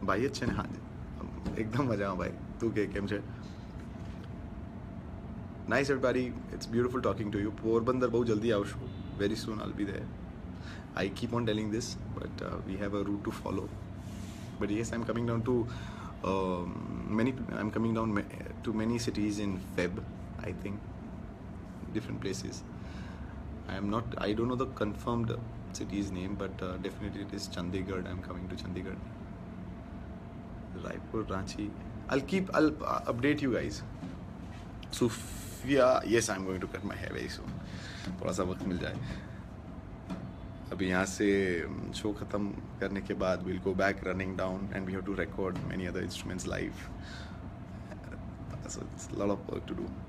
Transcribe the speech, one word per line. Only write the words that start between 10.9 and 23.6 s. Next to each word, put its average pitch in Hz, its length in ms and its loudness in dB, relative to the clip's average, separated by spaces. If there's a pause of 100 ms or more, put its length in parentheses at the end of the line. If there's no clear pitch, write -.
I 95 120 2
keep 113 260 -2
on 117 120 4
telling 107 280 2
this, 113 220 -2 (220)
but, - 240 -4
uh, 87 140 -2 (100)
we 95 100 -2
have 98 180 -2
a 101 100 2
route 101 200 0
to 113 60 2
follow। 98 380 -2 (920)
But 104 100 2
yes, 110 220 2
I'm 117 120 0
coming 117 220 2
down 117 160 4
to, 120 240 6 (580)
um, 92 500 2 (360)
many, 113 240 4 (240)
I'm 107 120 2
coming 113 240 4
down 113 200 2
ma-, - 340 0 (160)
to 117 80 0
many 113 260 4
cities 104 400 2
in 98 220 0 (160)
Feb, 90 260 2 (400)
I 85 100 -4
think, 101 280 -4 (1120)
different - 260 -2
places। - 420 -2 (1040)